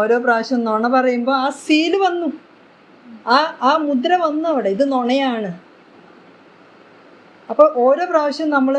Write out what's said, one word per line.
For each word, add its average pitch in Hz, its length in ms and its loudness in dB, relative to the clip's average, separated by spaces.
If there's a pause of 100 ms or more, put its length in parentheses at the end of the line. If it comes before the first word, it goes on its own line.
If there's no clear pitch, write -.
ഓരോ 220 180 2
പ്രാവശ്യം 240 460 0
നുണ 220 240 -2
പറയുമ്പോൾ 254 460 0 (100)
ആ - 20 -2 (160)
സീൽ 320 340 2
വന്നു, 349 320 0 (1080)
ആ, 269 40 4 (240)
ആ 254 80 2 (160)
മുദ്ര 285 240 -2 (140)
വന്നു 311 240 -2
അവിടെ, 240 280 -2
ഇത് 254 160 0
നുണയാണ്. 247 600 -2 (2000)
അപ്പോൾ 285 200 4 (160)
ഓരോ 285 260 2
പ്രാവശ്യം 302 460 0
നമ്മൾ 269 220 2